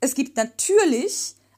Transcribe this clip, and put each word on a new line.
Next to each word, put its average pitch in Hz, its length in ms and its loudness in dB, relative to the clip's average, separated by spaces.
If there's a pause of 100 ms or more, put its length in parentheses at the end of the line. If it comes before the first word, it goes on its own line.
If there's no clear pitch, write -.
es 269 160 -2
gibt 269 200 -4
natürlich 302 1000 0 (220)